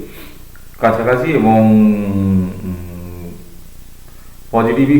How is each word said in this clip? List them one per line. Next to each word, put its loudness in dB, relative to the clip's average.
কাছাকাছি, 0
এবং, 4
উম, -12
পজিটিভই 2